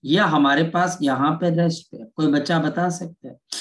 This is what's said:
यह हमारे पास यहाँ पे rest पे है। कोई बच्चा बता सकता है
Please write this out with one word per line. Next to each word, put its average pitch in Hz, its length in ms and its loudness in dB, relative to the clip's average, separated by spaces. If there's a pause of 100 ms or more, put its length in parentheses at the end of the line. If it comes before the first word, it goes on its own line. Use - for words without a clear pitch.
यह 180 200 2
हमारे 147 380 2
पास 175 380 -2
यहाँ 139 300 0
पे 170 180 0
rest 165 420 0
पे - 60 -18
है। - 180 -18
कोई 156 120 0
बच्चा 147 320 0
बता 170 300 -2
सकता 170 380 -10
है - 100 -18 (240)